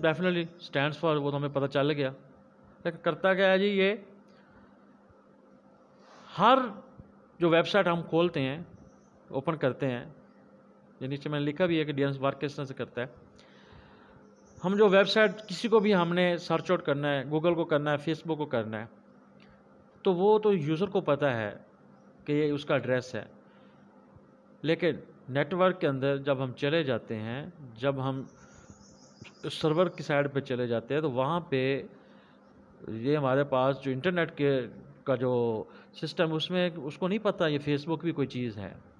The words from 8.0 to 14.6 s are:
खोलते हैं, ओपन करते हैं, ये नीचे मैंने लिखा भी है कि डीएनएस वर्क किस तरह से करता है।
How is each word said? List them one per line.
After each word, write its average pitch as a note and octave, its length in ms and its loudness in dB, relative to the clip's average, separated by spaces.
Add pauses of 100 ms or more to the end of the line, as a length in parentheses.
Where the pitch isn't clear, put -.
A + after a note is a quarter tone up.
खोलते E3 380 0
हैं, C#3 280 -4 (640)
ओपन D#3 240 -4
करते C#3 300 0
हैं, C3 300 -6 (840)
ये C3 60 -6
नीचे C#3 220 -6
मैंने D3 160 -2
लिखा D3 200 0
भी E3+ 120 2
है D#3 80 0
कि D3+ 80 -4
डीएनएस C#3 240 0
वर्क C#3 200 -2
किस C#3+ 200 -6
तरह C#3+ 80 -6
से C3 80 -12
करता - 280 -8
है। C3+ 120 -8 (1500)